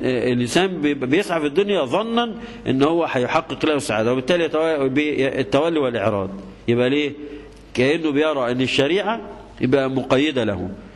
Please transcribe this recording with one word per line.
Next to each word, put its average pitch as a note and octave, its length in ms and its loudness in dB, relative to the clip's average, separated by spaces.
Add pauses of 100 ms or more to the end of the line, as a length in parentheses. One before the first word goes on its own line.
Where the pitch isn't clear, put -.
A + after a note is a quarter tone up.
آه، B2 300 0
الإنسان D#3+ 480 0
بيبقى C#3+ 260 0
بيسعى F3 340 0
في D3 60 0
الدنيا F#3 380 0
ظناً A3+ 480 0 (340)
إن C3 160 2
هو E3 220 4
هيحقق C3 600 -2
له D#3 100 2
السعادة، A2+ 380 0
وبالتالي D#3 360 0
يتو-، D#3 320 0
بي-، C3+ 460 0 (120)
التولي D3+ 400 2
والإعراض. G#2 500 0 (380)
يبقى A#2+ 220 4
ليه؟ C#3+ 220 0 (640)
كأنه D3+ 380 2
بيرى C#3+ 400 2
إن B2+ 100 0
الشريعة F3+ 600 0 (400)
يبقى C3+ 280 2
مقيدة C3+ 540 0
له. F#2+ 260 -2 (260)